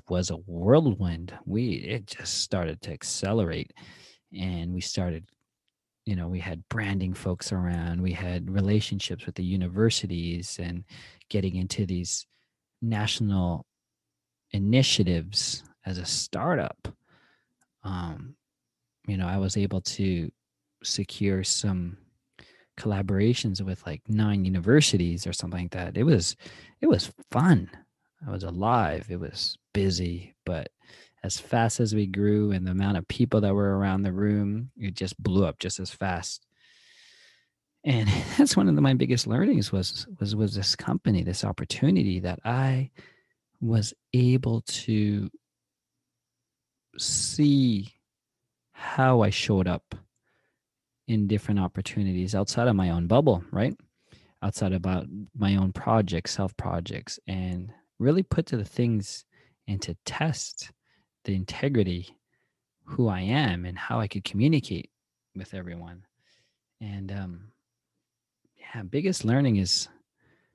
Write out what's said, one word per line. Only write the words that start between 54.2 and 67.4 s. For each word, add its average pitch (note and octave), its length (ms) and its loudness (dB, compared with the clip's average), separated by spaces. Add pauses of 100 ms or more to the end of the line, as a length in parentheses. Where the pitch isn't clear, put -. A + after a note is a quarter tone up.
Outside G2+ 300 -2
about F#2 340 -2 (280)
my G2+ 200 2
own F#2+ 160 2
projects, F#2+ 600 0
self F#2+ 260 -4
projects, - 720 -6
and F#2 440 -6 (280)
really D#3+ 240 4
put - 240 -2
to B2 100 -2
the G2+ 80 -2
things A2+ 600 -2 (420)
and G2 120 -2
to E2+ 160 -8 (100)
test - 640 -6 (540)
the G2 100 -2
integrity, F#2+ 800 -2 (680)
who - 240 0
I F#2 140 -2
am G2+ 440 0
and F2+ 120 -8
how A#2 220 -4
I G#2+ 80 -2
could G2 160 -8
communicate A#2+ 640 0 (460)
with F#2+ 180 -14
everyone. F2 500 -14 (800)
And, G2 300 -10
um, F#2 300 -10 (1160)